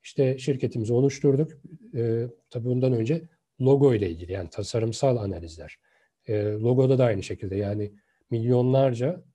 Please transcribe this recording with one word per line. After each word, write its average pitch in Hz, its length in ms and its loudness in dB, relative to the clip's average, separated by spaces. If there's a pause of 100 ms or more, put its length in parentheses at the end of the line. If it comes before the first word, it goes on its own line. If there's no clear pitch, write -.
İşte 131 340 0
şirketimizi 123 560 -4
oluşturduk. 135 580 2 (440)
E, 117 320 -2 (220)
tabii 117 160 -8
bundan 127 280 0
önce 123 280 0 (400)
logo 135 320 6
ile 98 160 0
ilgili 85 220 -10
yani 92 180 -6
tasarımsal 113 680 -2
analizler. 85 600 -10 (500)
E, 104 160 -2
logoda 120 540 2
da 127 80 4
aynı 98 180 0
şekilde 95 320 -8
yani 104 380 -4 (360)
milyonlarca 123 960 2 (120)